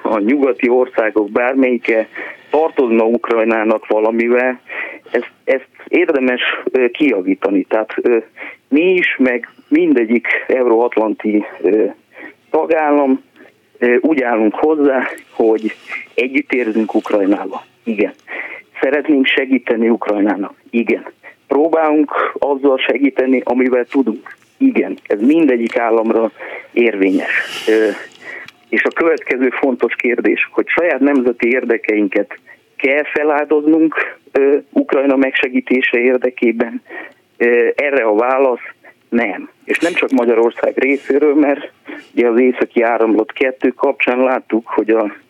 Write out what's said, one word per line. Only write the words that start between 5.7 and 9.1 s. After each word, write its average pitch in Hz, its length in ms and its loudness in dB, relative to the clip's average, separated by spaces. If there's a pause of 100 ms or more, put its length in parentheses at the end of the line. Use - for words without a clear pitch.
érdemes, 135 540 0 (220)
ö, 127 240 0
kijavítani. 98 720 0
Tehát, 110 400 -4
ö, 120 140 2 (520)
mi 170 240 2
is, 175 260 0